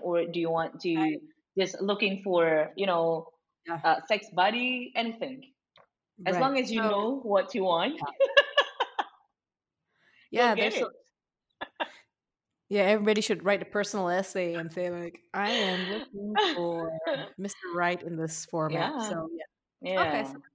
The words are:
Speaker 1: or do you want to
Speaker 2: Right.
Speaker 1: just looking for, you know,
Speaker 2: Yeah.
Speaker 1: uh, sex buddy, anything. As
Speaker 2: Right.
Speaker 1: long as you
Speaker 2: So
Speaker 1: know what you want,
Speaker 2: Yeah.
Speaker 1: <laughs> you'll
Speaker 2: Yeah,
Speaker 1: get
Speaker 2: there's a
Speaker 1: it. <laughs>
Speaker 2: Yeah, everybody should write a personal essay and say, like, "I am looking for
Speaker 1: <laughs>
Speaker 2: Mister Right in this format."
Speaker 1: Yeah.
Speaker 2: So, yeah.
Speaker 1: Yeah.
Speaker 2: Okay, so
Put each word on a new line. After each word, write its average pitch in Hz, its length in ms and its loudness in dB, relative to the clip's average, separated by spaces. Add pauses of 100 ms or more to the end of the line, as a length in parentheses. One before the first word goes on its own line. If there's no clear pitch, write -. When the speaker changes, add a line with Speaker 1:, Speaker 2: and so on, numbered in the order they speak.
Speaker 1:
or 170 220 2
do 170 140 -4
you 165 120 0
want 165 300 -2
to 170 120 0
Speaker 2:
Right. 156 280 2 (360)
Speaker 1:
just 185 240 0
looking 196 420 0
for, 160 540 4
you 196 100 -2
know, 165 400 2 (380)
Speaker 2:
Yeah. 165 180 -6
Speaker 1:
uh, 160 240 4
sex 208 280 0
buddy, 247 600 2
anything. 220 560 -6 (760)
As 185 100 2
Speaker 2:
Right. 175 40 2
Speaker 1:
long 269 200 4
as 220 120 -2
you 226 100 0
Speaker 2:
So - 20 2
Speaker 1:
know 214 380 2
what 196 340 2
you 196 100 0
want, 185 300 2
Speaker 2:
Yeah. - 80 -8 (2000)
Speaker 1:
<laughs> - 300 -20
you'll 214 80 0
Speaker 2:
Yeah, 240 140 6
Speaker 1:
get - 20 -4
Speaker 2:
there's 220 260 0
a - 40 -2
Speaker 1:
it. - 60 -8 (680)
<laughs> - 260 -8 (840)
Speaker 2:
Yeah, 202 140 4
everybody 208 380 4
should 170 240 0
write 196 160 2
a - 40 -10
personal 196 440 -2
essay 180 480 0
and 165 160 -6
say, 180 160 -2
like, 175 300 -8 (140)
"I 202 180 -2
am 185 360 -2
looking 208 460 -8 (200)
for 170 380 -4 (140)
Speaker 1:
<laughs> - 320 -6
Speaker 2:
Mister 190 380 -10
Right 175 260 0
in 170 160 -8
this 160 280 -6
format." 160 340 -2
Speaker 1:
Yeah. 254 220 -2
Speaker 2:
So, 170 300 -4
yeah. 330 140 -10 (360)
Speaker 1:
Yeah. 185 220 0
Speaker 2:
Okay, 147 220 0
so 139 160 -12 (120)